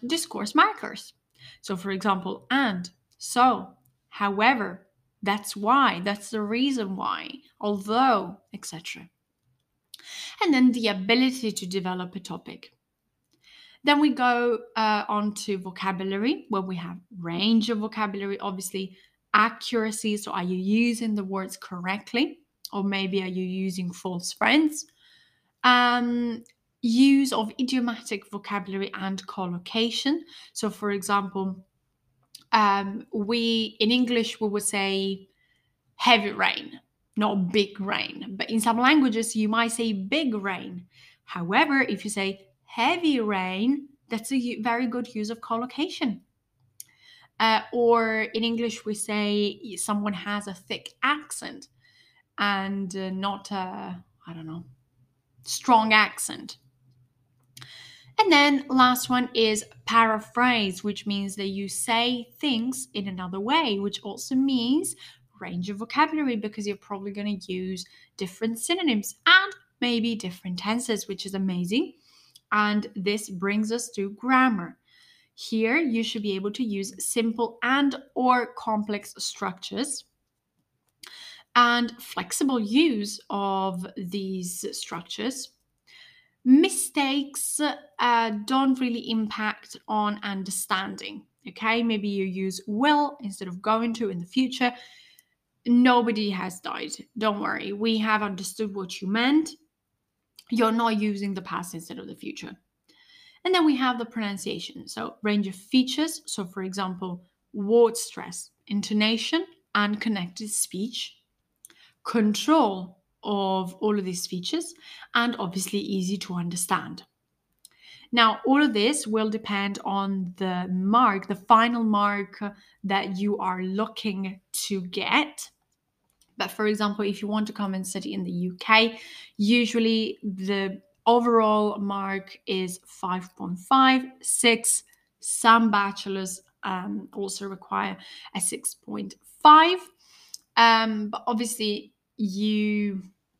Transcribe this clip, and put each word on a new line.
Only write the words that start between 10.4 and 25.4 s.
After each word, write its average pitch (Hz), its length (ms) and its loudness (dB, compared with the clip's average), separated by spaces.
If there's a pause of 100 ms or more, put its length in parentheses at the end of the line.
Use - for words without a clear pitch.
And 349 100 4
then 254 200 8
the 226 160 0
ability 233 640 2
to 202 140 -8
develop 180 500 -4
a 185 40 -10
topic. - 520 -14 (1120)
Then 285 180 4
we 294 100 6
go, 240 500 2 (160)
uh, 214 320 2
on 208 260 -2
to 202 240 -4
vocabulary, 190 920 -4
where 196 140 -2
we 185 140 -6
have 175 220 -10 (200)
range 202 500 2
of 233 100 -2
vocabulary, 202 640 -6
obviously 190 560 -8 (380)
accuracy. 220 800 0
So 208 160 -8
are 180 100 -4
you 185 140 -2
using 220 580 2
the 202 100 -2
words 190 340 -6
correctly? 202 800 -4 (340)
Or 196 100 -4
maybe 190 400 -2
are 185 40 -6
you 185 180 -4
using 185 480 -4
false 175 400 -8
friends? 302 540 2 (800)